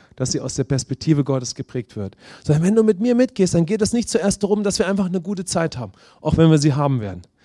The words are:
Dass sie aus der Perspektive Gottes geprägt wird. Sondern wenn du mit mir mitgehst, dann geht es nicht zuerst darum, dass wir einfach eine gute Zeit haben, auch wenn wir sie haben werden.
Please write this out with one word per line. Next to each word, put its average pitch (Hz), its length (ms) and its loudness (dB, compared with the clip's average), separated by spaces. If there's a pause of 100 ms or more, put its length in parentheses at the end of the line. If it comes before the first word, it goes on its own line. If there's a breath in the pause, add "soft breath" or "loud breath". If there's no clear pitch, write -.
(140 soft breath)
Dass 127 160 -4
sie 160 80 -2
aus 127 160 -8
der 139 80 -2
Perspektive 139 600 -2
Gottes 131 320 -4
geprägt - 400 -12
wird. 101 180 -10 (300 loud breath)
Sondern 151 180 2
wenn 202 140 2
du 226 80 4
mit 208 160 2
mir 240 160 2
mitgehst, 233 380 0
dann 170 120 2
geht 202 160 -2
es 202 100 0
nicht 240 160 -2
zuerst 196 360 -2
darum, 208 180 0
dass 202 160 -2
wir 190 80 0
einfach 196 200 -2
eine 180 140 -4
gute 185 240 -8
Zeit 165 320 -4
haben, 117 140 -10 (300 soft breath)
auch 156 160 0
wenn 160 120 8
wir 156 100 6
sie 143 160 2
haben 135 260 0
werden. 92 220 -8 (220 soft breath)